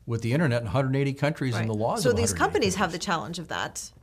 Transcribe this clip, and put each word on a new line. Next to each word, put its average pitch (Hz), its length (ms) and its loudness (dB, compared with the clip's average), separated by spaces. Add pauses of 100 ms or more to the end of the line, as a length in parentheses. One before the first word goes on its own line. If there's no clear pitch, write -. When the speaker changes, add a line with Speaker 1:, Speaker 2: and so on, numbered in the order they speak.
Speaker 1:
with 113 140 -2
the 117 100 0
internet 127 300 2
in 113 60 -4
a 85 40 -4
hundred 131 240 2
eighty 139 180 2
countries 139 400 0
and 113 140 0
Speaker 2:
Right. 113 100 -2
Speaker 1:
the 107 80 0
laws 175 180 0
Speaker 2:
So 247 80 4
Speaker 1:
of - 40 2
Speaker 2:
these 233 160 2
Speaker 1:
a - 60 -4
hundred - 0 -
eighty 285 80 2
Speaker 2:
companies 277 300 2
have 190 160 0
the 175 60 -4
Speaker 1:
countries. - 80 -10
Speaker 2:
challenge 165 340 -2
of 156 100 -10
that, - 420 -6 (120)